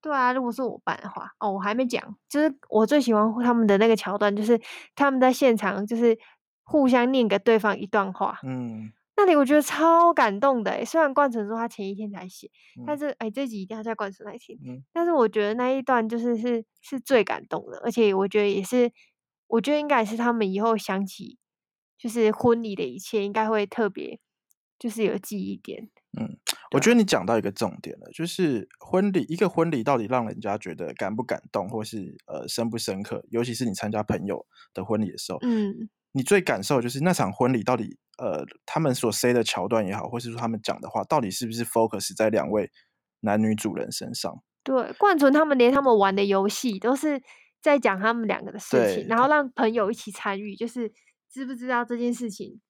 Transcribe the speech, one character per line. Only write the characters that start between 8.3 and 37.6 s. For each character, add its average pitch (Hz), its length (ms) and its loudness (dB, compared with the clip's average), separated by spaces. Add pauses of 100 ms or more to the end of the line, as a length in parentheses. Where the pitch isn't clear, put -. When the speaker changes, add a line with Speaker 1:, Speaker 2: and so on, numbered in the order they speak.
Speaker 2:
嗯。 117 480 -8 (240)
Speaker 1:
那 403 100 4
里 359 80 6
我 285 100 6
觉 262 80 0
得 302 80 6
超 330 540 4
感 214 240 2
动 262 240 2
的 190 80 -2
欸， - 140 -4
虽 320 160 0
然 285 120 2
冠 285 160 4
纯 226 200 -4
说 220 80 -6
他 233 100 -4
前 202 220 -10
一 196 40 -6
天 202 200 -10
才 180 160 -14
写， - 200 -20 (300)
Speaker 2:
嗯。 240 80 -14
Speaker 1:
但 294 100 -4
是， 294 120 -6 (100)
哎， 226 100 -6
这 262 200 -6
集 214 120 -8
一 190 60 -10
定 220 100 -12
要 220 60 -12
叫 226 100 -6
冠 214 200 -6
纯 196 120 -20
来 208 140 -14
听。 - 260 -20
Speaker 2:
嗯。 254 160 -14 (120)
Speaker 1:
但 339 120 -2
是 339 60 2
我 262 180 4
觉 208 140 0
得 208 120 0
那 247 140 -2
一 269 140 0
段 240 260 0
就 233 80 -4
是， 233 200 -2
是， 226 280 -2 (160)
是 269 200 -10
最 247 240 2
感 95 240 -6
动 - 200 -6
的， - 140 -14
而 233 80 -2
且 208 240 4
我 190 140 0
觉 208 120 2
得 208 80 2
也 196 140 0
是， 240 300 2 (560)
我 226 120 2
觉 269 120 0
得 294 80 2
应 294 80 -4
该 277 140 4
也 214 40 0
是 220 100 -6
他 240 160 0
们 220 160 0
以 190 120 -2
后 226 160 2
想 196 280 -4
起， - 320 -14 (640)
就 240 100 -8
是 220 220 2
婚 233 320 2
礼 208 140 -8
的 180 80 -4
一 123 120 -8
切， 202 280 -4
应 202 80 -4
该 214 160 0
会 214 180 0
特 202 240 -2
别， - 300 -12 (580)
就 240 100 -6
是 220 140 -4
有 202 160 0
记 202 240 -10
忆 196 140 -8
点。 - 340 -16 (260)
Speaker 2:
嗯， - 280 -8
Speaker 1:
对 - 100 -4
啊。 - 220 -20
Speaker 2:
我 - 20 4
觉 143 100 2
得 240 60 6
你 233 80 6
讲 127 240 0
到 117 100 2
一 110 40 2
个 101 100 -4
重 101 320 -6
点 - 160 -12
了， - 140 -20
就 160 120 -8
是 160 440 -2 (100)
婚 190 340 0
礼， 175 100 2
一 156 120 -4
个 180 140 2
婚 165 200 2
礼 143 140 -2
到 135 160 2
底 110 100 -2
让 123 200 0
人 - 100 -10
家 113 180 -4
觉 90 200 -10
得 78 180 -8
感 104 220 -6
不 120 80 -4
感 - 260 -6
动， 98 180 -4
或 113 140 -8
是， 98 340 -12 (100)
呃， 64 200 -12
深 117 240 -4
不 117 80 -6
深 98 240 -6
刻， - 280 -10
尤 117 120 -2
其 123 100 -4
是 113 120 -4
你 107 100 -4
参 107 160 -6
加 107 140 -2
朋 95 220 -4
友 - 200 -6 (260)
的 95 120 -8
婚 107 160 -2
礼 104 100 -2
的 - 80 -16
时 - 140 -10
候， 82 100 -8
Speaker 1:
嗯。 220 460 -4 (240)
Speaker 2:
你 135 100 -2
最 196 180 4
感 131 200 -2
受 139 160 0
的 120 60 2
就 120 60 -2
是 131 120 -6
那 175 120 2
场 113 180 0
婚 123 220 2
礼 117 100 0